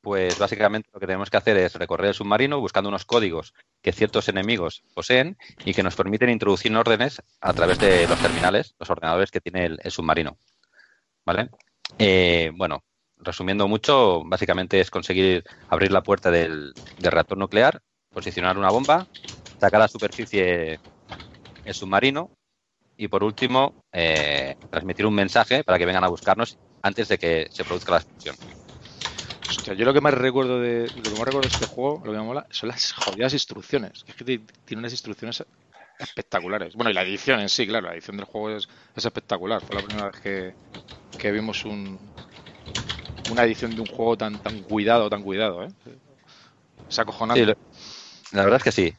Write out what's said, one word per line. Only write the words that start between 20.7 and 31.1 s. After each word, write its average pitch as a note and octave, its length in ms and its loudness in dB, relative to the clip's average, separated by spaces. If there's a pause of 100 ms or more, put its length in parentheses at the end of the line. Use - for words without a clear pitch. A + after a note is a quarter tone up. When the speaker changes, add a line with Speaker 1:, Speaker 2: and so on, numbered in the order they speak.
Speaker 1:
el G2+ 100 -10
submarino B2 560 0 (680)
y, G#2 120 -8
por G2 140 0
último, B2+ 680 0
eh, D2 640 0 (120)
transmitir F#2 380 -4
un G#2+ 80 2
mensaje A2 480 2
para F#2 160 4
que F2 80 2
vengan F#2 160 2
a F#2 60 4
buscarnos F#2+ 500 0 (240)
antes G#2 260 -2
de F#2+ 100 0
que E2 340 0
se F#2 120 -8
produzca F2+ 280 -4
la E2+ 60 6
explosión. - 380 -8 (1120)
Speaker 2:
Hostia, - 260 -6
yo G#2 100 0
lo C3 80 6
que C#3+ 80 6
más C#3+ 140 4
recuerdo B2+ 460 0
de, A#2 360 -2
lo A2 140 -6